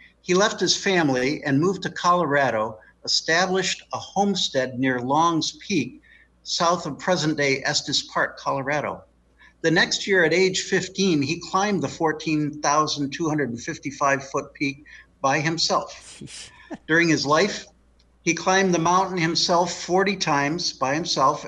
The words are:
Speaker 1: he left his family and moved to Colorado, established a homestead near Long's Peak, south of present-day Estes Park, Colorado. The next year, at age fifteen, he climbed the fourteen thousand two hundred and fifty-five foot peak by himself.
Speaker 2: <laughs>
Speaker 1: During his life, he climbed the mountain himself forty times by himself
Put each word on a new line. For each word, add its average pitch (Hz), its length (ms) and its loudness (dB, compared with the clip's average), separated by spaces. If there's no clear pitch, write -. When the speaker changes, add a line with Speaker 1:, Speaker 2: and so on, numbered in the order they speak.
Speaker 1:
he 180 140 0
left 214 240 2
his 180 180 2
family 147 640 0
and 139 160 2
moved 185 220 0
to 160 80 -6
Colorado, 139 880 0
established 180 800 0
a 123 60 -6
homestead 135 800 -2
near 131 220 0
Long's 151 540 0
Peak, - 440 -4
south 175 440 0
of 139 100 -8
present-day 147 680 0
Estes 127 360 -2
Park, - 380 -4
Colorado. 135 640 -4
The 165 80 2
next 202 380 2
year, 185 180 4
at 156 80 2
age 185 280 2
fifteen, 185 600 0
he 160 180 -2
climbed 190 440 -2
the 139 40 -4
fourteen 151 720 -2
thousand 147 500 0
two 165 180 -4
hundred 147 200 0
and 113 120 -8
fifty-five 139 680 -4
foot 139 260 -6
peak 139 280 -6
by 139 180 2
himself. - 1200 -4
Speaker 2:
<laughs> - 300 -16
Speaker 1:
During 165 220 4
his 131 180 2
life, 165 400 2
he 165 100 2
climbed 190 400 2
the 165 60 2
mountain 180 400 2
himself 170 520 2
forty 190 440 0
times 147 580 -2
by 135 220 -2
himself 151 520 0